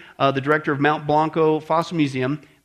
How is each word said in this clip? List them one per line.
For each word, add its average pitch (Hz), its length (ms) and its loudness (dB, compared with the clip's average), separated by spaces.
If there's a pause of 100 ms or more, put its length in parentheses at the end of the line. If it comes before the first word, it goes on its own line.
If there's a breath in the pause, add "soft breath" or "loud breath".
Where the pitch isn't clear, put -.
(180 loud breath)
uh, 139 120 2
the 131 100 -2
director 151 320 0
of 139 80 -4
Mount 151 260 0
Blanco 156 540 2
Fossil 165 360 -2
Museum, 135 440 -2 (240 soft breath)